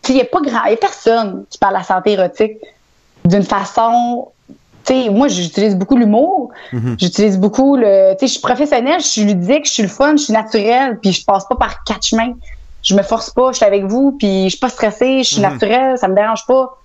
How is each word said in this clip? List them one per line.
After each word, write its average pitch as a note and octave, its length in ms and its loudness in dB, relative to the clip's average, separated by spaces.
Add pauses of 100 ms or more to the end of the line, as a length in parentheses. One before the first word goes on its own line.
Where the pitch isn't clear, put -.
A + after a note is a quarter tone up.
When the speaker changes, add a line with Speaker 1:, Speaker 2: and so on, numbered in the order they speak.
Speaker 1:
sais, C4 120 -2
il - 40 4
y - 40 2
a - 20 2
pas E4+ 160 -2
grand, B3+ 260 -2
il F#4 40 0
y A#4 40 2
a - 40 -2
personne A3+ 720 -2
qui - 80 -18
parle G3 160 0
de G3 60 -2
la F3 40 -12
santé F#3+ 280 0
érotique G3 400 0 (720)
d'une F#3+ 160 4
façon, A#3 840 0 (560)
tu B3+ 100 0
sais, B3 160 0
moi, B3 180 2
j'utilise G3 480 -2
beaucoup G3 200 0
l'humour, A#3+ 540 2 (220)
Speaker 2:
Mhm. A#2+ 260 -4
Speaker 1:
j'utilise F#3+ 400 0
beaucoup C4 380 2
le, G3 360 4
tu - 80 -4
sais, C4+ 80 0
je - 40 -2
suis - 80 -8
professionnelle, C#4 600 0
je - 60 -4
suis G#3+ 180 0
ludique, G#3 420 0
je - 60 -2
suis A#3 100 -2
le F#3+ 80 -2
fun, C#4+ 220 2
je D4 100 2
suis A3 100 -4
naturelle, A3 680 0
puis G3 100 2
je - 120 -4
passe G3 220 0
pas B3 100 -4
par - 280 -4
quatre - 220 -6
chemins. A3+ 260 -2 (500)
Je - 120 0
me D4+ 80 4
force A3+ 280 -4
pas, B3+ 220 2
je - 40 -8
suis A3 100 2
avec G3 180 2
vous, B3+ 280 0
puis G3 320 0
je F#3+ 60 0
suis - 100 -10
pas B3+ 100 -2
stressée, B3 540 0
je - 100 -2
suis G#3 80 0
Speaker 2:
Mhm. G3 100 2
Speaker 1:
naturelle, B3 460 0
ça G3+ 100 -2
me F#3+ 60 -2
dérange G#3+ 320 0
pas. C4 380 0